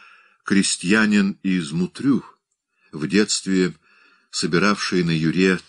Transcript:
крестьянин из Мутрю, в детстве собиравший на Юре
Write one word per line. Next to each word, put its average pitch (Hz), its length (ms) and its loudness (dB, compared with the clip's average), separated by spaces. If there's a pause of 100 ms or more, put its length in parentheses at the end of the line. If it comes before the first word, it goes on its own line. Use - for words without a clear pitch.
(440)
крестьянин 101 1000 2
из 90 300 -2
Мутрю, 123 540 -2 (680)
в 76 160 -6
детстве 92 680 0 (560)
собиравший 90 760 0
на 82 120 0
Юре 85 400 2 (120)